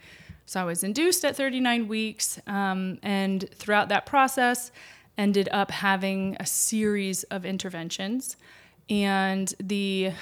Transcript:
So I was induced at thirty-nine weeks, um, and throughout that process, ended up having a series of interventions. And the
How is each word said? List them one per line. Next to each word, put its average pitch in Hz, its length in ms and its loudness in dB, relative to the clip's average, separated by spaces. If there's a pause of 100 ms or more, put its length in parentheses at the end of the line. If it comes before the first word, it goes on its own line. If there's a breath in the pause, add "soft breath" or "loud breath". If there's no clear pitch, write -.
(460 loud breath)
So - 140 -6
I 185 60 0
was 170 180 -2
induced 285 400 2
at 277 120 0
thirty-nine 247 520 2
weeks, 220 600 -4
um, 190 540 -2
and 196 540 0
throughout 208 340 2
that 202 160 2
process, 254 680 2 (460 loud breath)
ended 202 340 4
up 196 200 0
having 190 680 0
a - 60 -8
series 208 800 0
of 185 200 -6
interventions. 190 880 -6 (540 soft breath)
And 190 680 2
the 190 520 0 (100)